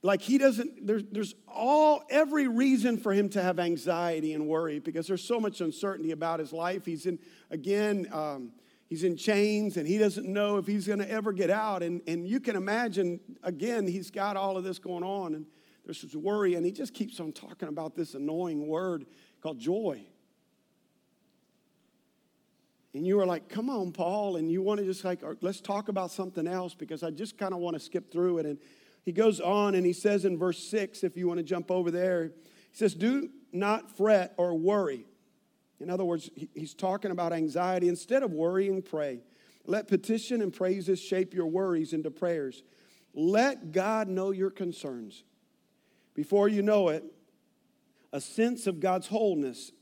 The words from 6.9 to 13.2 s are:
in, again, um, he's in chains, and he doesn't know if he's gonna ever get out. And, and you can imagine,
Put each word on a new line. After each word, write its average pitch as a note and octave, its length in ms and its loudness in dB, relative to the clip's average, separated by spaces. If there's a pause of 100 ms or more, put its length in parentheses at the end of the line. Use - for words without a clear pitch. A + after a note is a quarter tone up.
in, F3+ 140 -4 (300)
again, G3 640 0
um, C#3+ 400 -6 (340)
he's D#3+ 160 -4
in F3 140 0
chains, G#3 580 2
and D#3+ 100 -2
he F#3 120 2
doesn't G#3 280 2
know G#3 320 0
if F#3+ 100 -2
he's G3+ 200 0
gonna G3+ 180 0
ever G#3+ 280 -2
get F3+ 160 2
out. G3+ 340 0
And, F3 240 -4
and E3+ 200 -4
you A#3 120 0
can G#3+ 160 -2
imagine, F#3+ 640 0 (240)